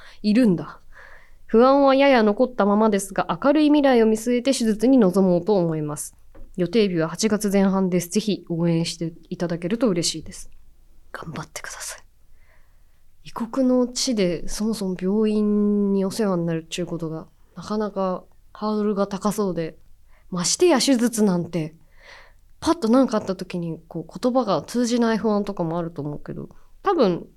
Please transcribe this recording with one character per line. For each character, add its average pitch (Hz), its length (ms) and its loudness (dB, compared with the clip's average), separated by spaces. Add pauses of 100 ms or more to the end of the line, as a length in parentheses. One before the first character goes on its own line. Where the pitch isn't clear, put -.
(220)
い 208 120 2
る 254 120 4
ん 180 100 4
だ。 - 240 -14 (640)
不 233 200 6
安 277 160 6
は 269 120 6
や 277 140 4
や 247 140 6
残 214 220 2
っ 254 100 -2
た 196 120 0
ま 202 100 2
ま 220 140 4
で 196 100 0
す 196 140 -10
が、 180 280 -4
明 277 120 4
る 311 80 4
い 302 40 4
未 294 160 4
来 254 200 4
を 220 40 4
見 220 100 2
据 247 200 -2
え 240 60 -2
て 269 100 0
手 247 120 -2
術 220 220 0
に 269 120 6
臨 190 300 4
も 175 120 2
う 170 40 -8
と 214 120 2
思 170 200 0
い 156 60 -4
ま 151 140 -6
す。 - 180 -12 (420)
予 175 120 -2
定 208 200 2
日 180 80 -2
は 160 120 0
八 180 220 -2
月 208 200 0
前 196 140 4
半 190 240 2
で 175 120 0
す。 170 100 -8
ぜ 214 100 0
ひ 208 300 -4
応 170 180 0
援 165 160 2
し - 140 -8
て 165 160 -6 (160)
い 175 80 -10
た 175 100 -4
だ 170 100 -4
け 170 100 -6
る 226 100 -2
と 247 100 2
嬉 170 200 0
し 160 100 -6
い 147 40 -12
で 190 100 -14
す。 - 180 -16 (640)
頑 - 200 -14
張 - 100 -10
っ - 40 -14
て - 160 -16
く - 80 -16
だ - 100 -16
さ - 180 -12
い。 - 40 -20 (1200)
異 - 80 -20
国 233 340 -2
の 254 200 2
地 247 280 -4
で 180 340 -2
そ - 160 -4
も 220 100 0
そ 202 120 -4
も 185 140 -4
病 214 300 0
院 208 600 2
に 196 120 0
お 190 60 -2
世 226 160 -4
話 185 100 0
に 170 100 -2
な 165 80 -2
る 160 100 -6
っ 165 40 -20
ち - 120 -8
ゅ - 20 -4
う 165 40 -4
こ 170 120 -8
と 165 100 -6
が、 160 180 -10 (300)
な 175 60 -16
か 214 160 -6
な 214 120 -4
か 190 340 -4 (280)
ハ 214 200 -6
ー 214 40 -2
ド 208 80 0
ル 214 100 0
が 196 120 0
高 196 260 -2
そ 202 180 -2
う 170 40 -6
で、 165 220 -6 (540)
ま 175 140 -4
し - 120 0
て 359 100 4
や 302 140 6
手 269 160 4
術 226 260 0
な 185 160 4
ん 165 120 -6
て、 160 240 -6 (840)
パ 320 120 0
ッ 330 60 0
と 226 100 -2
な 254 140 6
ん 247 40 4
か 214 120 -2
あ - 20 0
っ 214 40 -8
た 190 120 -6
時 180 220 -10
に、 165 300 -8
こ 160 200 -10
う、 - 120 -16
言 247 120 0
葉 247 120 0
が 180 180 0
通 240 240 -2
じ 233 140 0
な 226 140 2
い 220 40 -2
不 226 120 0
安 208 140 0
と 202 100 -6
か 190 100 -4
も 165 140 -4
あ 170 40 -4
る 165 80 -8
と 165 100 -10
思 147 160 -8
う - 40 -12
け - 120 -12
ど、 139 160 -12 (340)
多 392 120 0
分、 202 320 0 (100)